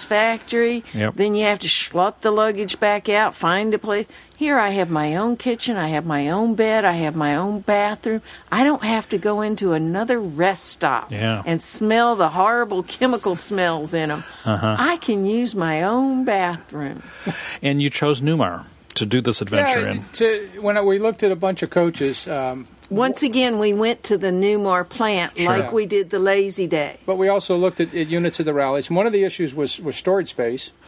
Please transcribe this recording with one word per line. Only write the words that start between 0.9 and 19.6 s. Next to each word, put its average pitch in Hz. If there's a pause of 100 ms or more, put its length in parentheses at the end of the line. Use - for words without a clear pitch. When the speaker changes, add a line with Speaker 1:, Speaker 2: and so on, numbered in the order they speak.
Speaker 2:
Yep. 214
Speaker 1:
Then 208
you 214
have 208
to 185
schlepp 180
the 214
luggage 208
back 208
out, 208
find 202
a 214
place. 214 (300)
Here 294
I 208
have 190
my 151
own 226
kitchen, 233
I 160
have 156
my 147
own 214
bed, 220
I 185
have 160
my 147
own 196
bathroom. 208 (300)
I 220
don't 294
have 220
to 208
go 208
into 214
another 185
rest 180
stop -
Speaker 2:
Yeah. 110
Speaker 1:
and 165
smell 226
the 165
horrible 202
chemical 226
smells 165
in 156
'em. 160 (220)
Speaker 2:
Uh-huh. 110
Speaker 1:
I 330
can 202
use 226
my 165
own 254
bathroom. 175 (640)
Speaker 2:
And 143
you 143
chose 147
Newmar 131 (320)
to 110
do 123
this 113
adventure 240